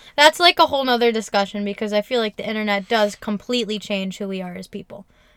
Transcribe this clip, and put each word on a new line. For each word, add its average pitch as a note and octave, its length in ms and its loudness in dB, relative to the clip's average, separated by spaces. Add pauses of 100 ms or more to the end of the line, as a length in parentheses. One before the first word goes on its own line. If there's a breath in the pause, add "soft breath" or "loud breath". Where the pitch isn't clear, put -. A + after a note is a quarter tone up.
(160 loud breath)
That's, D4+ 240 6
like, F4 180 6
a E4 80 8
whole C4+ 180 -2
nother A#3+ 280 2
discussion, G#3 520 -2
because G3+ 280 -6
I G#3 80 2
feel A#3+ 200 -2
like G#3+ 160 -4
the - 120 -8
internet G#3+ 400 -2
does G#3 260 2
completely G#3+ 640 -4
change F#3+ 400 -6
who G#3 100 -8
we F#3+ 120 -6
are F3+ 140 -12
as F#3 120 -14
people. - 380 -16 (320 soft breath)